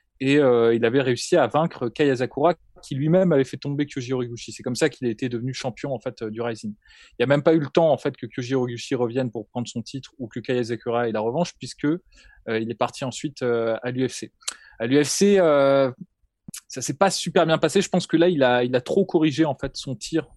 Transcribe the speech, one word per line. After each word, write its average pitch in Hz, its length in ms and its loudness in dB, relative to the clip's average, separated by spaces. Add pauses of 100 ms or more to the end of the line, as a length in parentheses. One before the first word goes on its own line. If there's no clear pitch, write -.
(200)
et, 135 160 2
euh, 120 380 6
il 117 100 2
avait 120 160 2
réussi 127 360 0
à 139 100 6
vaincre 151 420 -2
Kai 143 220 2
Asakura, 135 440 0 (260)
qui - 160 -12
lui-même 165 360 2
avait 135 120 4
fait 139 120 -8
tomber 143 300 -4
Kyoji 127 260 -8
Horiguchi. 120 400 -6
C'est - 120 -16
comme 123 100 -4
ça 156 140 0
qu'il 131 200 -6
était 117 200 -4
devenu 123 260 -6
champion, 135 400 -8
en 113 60 -8
fait, - 220 -10
euh, 110 80 -6
du 110 100 -8
Rising. 113 320 -6
Il - 480 -20
n'y 120 40 2
a - 20 2
même 139 160 2
pas 160 120 6
eu 165 40 4
le 143 100 -2
temps, 165 220 4
en 131 60 4
fait, 135 200 -4
que 123 100 -12
Kyoji 123 280 -6
Horiguchi 123 400 -4
revienne 120 380 -2
pour 110 160 -10
prendre 123 180 -6
son 117 160 -8
titre - 360 -14
ou 117 100 -10
que - 100 -12
Kai 123 200 -2
Asakura 117 500 -2
ait 110 40 -2
la 107 80 -2
revanche, 127 380 -2
puisque, - 280 -8
euh, 160 120 0 (500)
il 113 220 -2
est 113 60 -8
parti - 280 -4
ensuite, 135 380 -8
euh, 117 400 0
à 123 80 -6
l'U 127 180 -2
F - 40 -10
C. - 200 -14 (460)
À 113 80 -4
l'U 143 180 4
F 135 40 -2
C, 202 300 4
euh, 139 520 4 (800)
ça 127 140 -10
s'est 143 140 -4
pas 190 140 4
super 170 360 0
bien 160 120 2
passé. 165 220 2
Je - 80 0
pense 180 180 -2
que - 100 2
là, 165 120 6
il 147 160 2
a, 123 180 4
il 127 140 2
a 123 40 0
trop - 240 0
corrigé, 160 400 2
en 143 120 -2
fait, - 200 -8
son 131 200 -8
tir, 156 300 -4 (100)